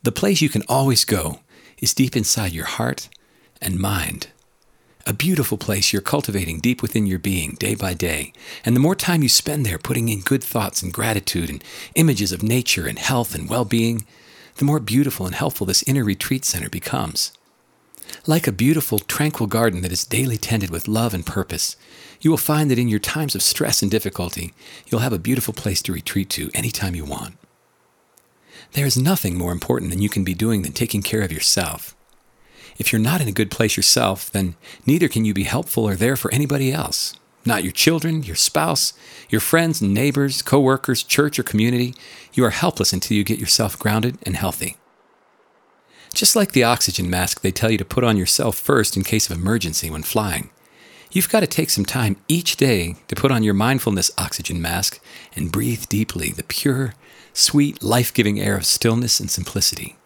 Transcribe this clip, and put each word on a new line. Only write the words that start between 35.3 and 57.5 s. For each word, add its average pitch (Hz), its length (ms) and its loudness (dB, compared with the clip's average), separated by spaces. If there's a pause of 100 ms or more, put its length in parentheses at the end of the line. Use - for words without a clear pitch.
be 95 100 0
helpful 117 440 0
or 98 80 2
there 117 200 2
for - 180 -4
anybody 135 380 2
else. - 420 -4 (320)
Not 110 160 2
your 90 100 -4
children, 160 520 2
your 85 120 -8
spouse, - 580 0 (360)
your - 120 2
friends 165 380 2
and 98 140 2
neighbors, 139 480 2
co-workers, 135 600 2
church 147 340 2
or 127 60 0
community. 123 500 2 (400)
You 123 120 4
are 113 40 6
helpless - 440 0
until 95 220 0
you 101 80 2
get 87 140 -2
yourself - 400 0
grounded 113 460 0
and 92 120 -4
healthy. - 420 -4 (1400)
Just - 200 2
like 202 180 2
the 127 100 6
oxygen 98 480 2
mask 90 300 -2
they 95 100 0
tell 110 180 0
you 113 80 4
to 95 80 -2
put - 180 0
on 113 140 4
yourself 98 400 2
first 123 400 2
in 95 60 0
case - 260 0
of 85 80 -4
emergency 87 540 -2
when 78 100 -8
flying, 101 480 -2 (600)
you've 185 180 0
got 220 120 4
to 180 60 0
take 160 220 -2
some 101 160 0
time 110 320 0 (100)
each 170 300 0
day 92 380 2 (120)
to - 80 -4
put 135 160 2
on 117 120 2
your 107 100 4
mindfulness 107 640 2
oxygen 90 420 -6
mask 85 400 -4 (360)
and 85 160 -4
breathe 117 380 -2
deeply 101 420 -2
the - 120 -10
pure, 131 520 -2 (400)
sweet, - 460 2